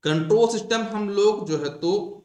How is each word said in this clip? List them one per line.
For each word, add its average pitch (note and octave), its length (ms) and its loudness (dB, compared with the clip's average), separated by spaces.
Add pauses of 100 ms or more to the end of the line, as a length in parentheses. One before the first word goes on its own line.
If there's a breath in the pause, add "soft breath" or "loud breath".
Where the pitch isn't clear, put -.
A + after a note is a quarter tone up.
Control E3 460 2
system A3+ 360 -2
हम G#3 240 -4
लोग G3+ 380 2
जो D#3 100 -2
है C#3+ 100 -4 (100)
तो E3+ 140 0 (320)